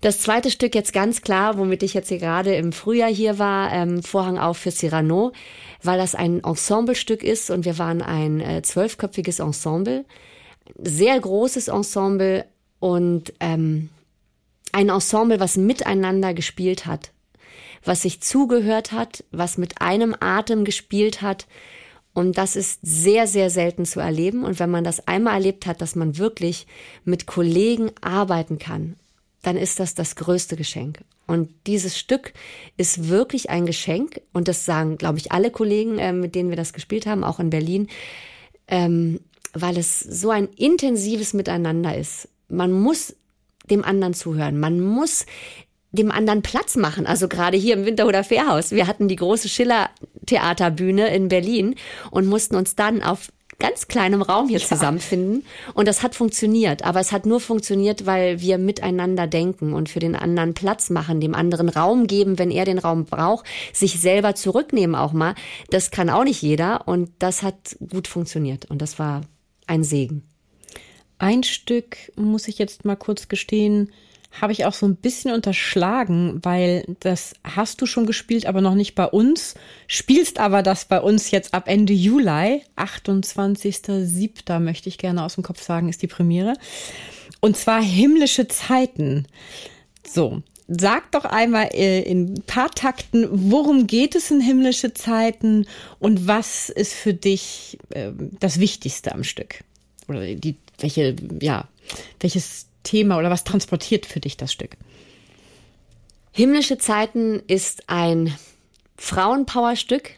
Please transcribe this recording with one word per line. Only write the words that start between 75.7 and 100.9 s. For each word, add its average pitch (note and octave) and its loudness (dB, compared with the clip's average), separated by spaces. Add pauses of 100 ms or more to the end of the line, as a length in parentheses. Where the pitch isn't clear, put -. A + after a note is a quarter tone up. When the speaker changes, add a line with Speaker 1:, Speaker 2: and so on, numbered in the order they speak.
Speaker 2:
weil F3+ 0 (160)
das - -2 (100)
hast - -4
du B3+ 0
schon A#3 0
gespielt, A3+ -2
aber F#3+ 2
noch F#3+ 4
nicht G3+ 2
bei F#3 2
uns. B3+ 2 (320)
Spielst - 2
aber G3+ 4
das F#3+ 0
bei F#3+ 2
uns G#3 2
jetzt F#3+ 0
ab F#3 -4
Ende G3+ 4
Juli. G3+ 2 (120)
Achtundzwanzigster G3 -2
siebter, F3 -2
möchte E3 -2
ich F#3 -12
gerne F3 -2
aus E3 -6
dem F3+ -6
Kopf - -12
sagen, E3+ -2
ist E3+ -8
die F#3 -4
Premiere. F3 0 (840)
Und G#3+ 4
zwar A3+ 2
Himmlische B3+ 6
Zeiten. D3+ 0 (840)
So, D3+ 0 (260)
sag G3 0
doch - 0
einmal, A3+ 2
äh, F#3+ 4
in F3+ 0
ein G3+ -6
paar B3+ 0
Takten, B3+ 0
worum B3+ 4
geht A#3+ 2
es E4+ 0
in C#4+ 4
Himmlische B3+ 2
Zeiten A3+ 2 (320)
und G3 4
was G#3 -2
ist - -2
für - 0
dich, - -2 (160)
ähm, C3+ -8 (100)
das E3+ 0
Wichtigste - -2
am - -6
Stück? - -10 (500)
Oder G2+ -6
die, D3+ -6 (220)
welche, C#3+ 0 (240)